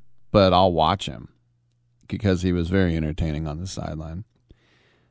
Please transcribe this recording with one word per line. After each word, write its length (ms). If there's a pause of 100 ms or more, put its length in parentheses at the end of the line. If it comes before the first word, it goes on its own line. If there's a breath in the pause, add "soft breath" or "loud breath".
(320)
but 200
I'll 200
watch 340
him 220 (800)
because 340
he 100
was 160
very 280
entertaining 500
on 140
the 60
sideline. 580 (880)